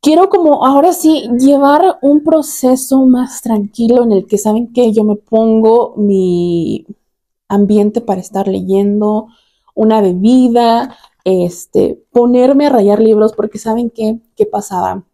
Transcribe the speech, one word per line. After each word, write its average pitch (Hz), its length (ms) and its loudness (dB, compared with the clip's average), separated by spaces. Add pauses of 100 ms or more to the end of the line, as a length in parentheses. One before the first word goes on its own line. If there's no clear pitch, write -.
quiero 339 240 4
como 320 340 2
ahora 285 280 2
sí 311 440 -2
llevar 285 640 2
un 294 220 2
proceso 262 840 0
más 254 360 0
tranquilo 226 640 0
en 233 80 0
el 190 120 0
que, 202 140 -4
¿saben 220 340 -4
qué? 240 200 0
Yo 214 100 0
me 208 140 -2
pongo 220 800 0
mi 175 920 -2 (640)
ambiente 208 520 0
para 196 200 -6
estar 196 260 -6
leyendo, 202 800 -2 (480)
una 220 260 2
bebida, 233 960 0 (280)
este, - 760 -2 (120)
ponerme 247 540 2
a - 20 2
rayar 208 320 2
libros, 220 320 2
porque 214 260 -8
¿saben 226 320 -6
qué? 220 300 -6 (160)
¿Qué 208 100 0
pasaba? 190 560 -8 (120)